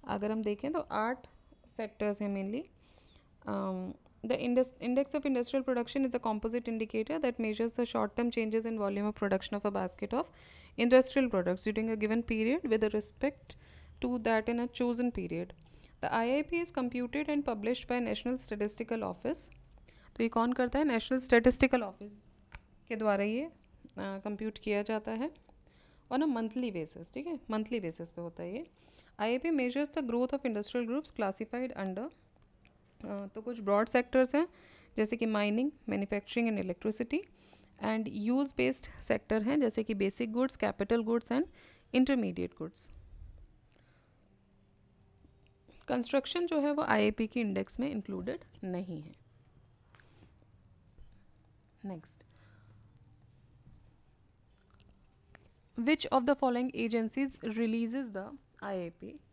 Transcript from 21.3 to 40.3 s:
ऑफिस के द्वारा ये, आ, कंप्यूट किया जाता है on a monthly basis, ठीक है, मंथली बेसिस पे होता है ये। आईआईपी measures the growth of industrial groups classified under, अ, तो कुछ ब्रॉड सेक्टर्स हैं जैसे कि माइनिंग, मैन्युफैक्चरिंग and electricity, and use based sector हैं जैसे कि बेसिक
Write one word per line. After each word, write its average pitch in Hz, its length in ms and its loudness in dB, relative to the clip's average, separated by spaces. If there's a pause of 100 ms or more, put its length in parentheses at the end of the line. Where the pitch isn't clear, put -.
ऑफिस 208 300 -10 (760)
के 226 80 -2
द्वारा 202 280 4
ये, 226 200 0
आ, 330 60 -8 (480)
कंप्यूट 196 600 -6
किया 208 240 0
जाता 214 300 -2
है 254 180 -2 (840)
on 277 120 4
a 311 40 4
monthly 226 460 0
basis, 165 400 -8
ठीक 277 120 -8
है, 330 120 -6 (120)
मंथली 220 300 0
बेसिस 170 300 -8
पे 170 120 -12
होता 170 200 -10
है 180 120 -8
ये। 320 120 -8 (520)
आईआईपी 247 320 2
measures 277 460 2
the 311 140 0
growth 247 240 2
of 277 160 -2
industrial 226 400 -2
groups 294 280 -4
classified 226 680 -2
under, 196 240 -4 (920)
अ, 202 340 -8
तो 220 60 -8
कुछ 233 200 -8
ब्रॉड 202 280 4
सेक्टर्स 254 460 4
हैं 330 120 4 (500)
जैसे 214 200 0
कि 226 100 0
माइनिंग, 214 440 2 (180)
मैन्युफैक्चरिंग 202 600 0
and 202 160 0
electricity, 220 560 -2 (720)
and 220 180 -2 (160)
use 262 360 2
based 254 300 0 (200)
sector 214 360 2
हैं 294 140 2
जैसे 226 240 2
कि 220 100 -2
बेसिक 202 380 -2